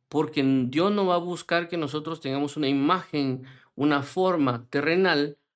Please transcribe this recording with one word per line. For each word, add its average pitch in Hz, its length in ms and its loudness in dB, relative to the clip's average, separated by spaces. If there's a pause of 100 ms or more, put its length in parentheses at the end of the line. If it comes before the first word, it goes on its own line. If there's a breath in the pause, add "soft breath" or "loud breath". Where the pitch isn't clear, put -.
Porque 151 340 0
Dios 135 480 2
no 202 160 2
va 180 80 2
a 175 40 2
buscar 170 500 -4
que 175 80 -6
nosotros 151 440 -6
tengamos 139 360 -4
una 151 100 0
imagen, 139 800 0 (320 loud breath)
una 143 260 2
forma 139 680 0
terrenal, 151 680 2 (180)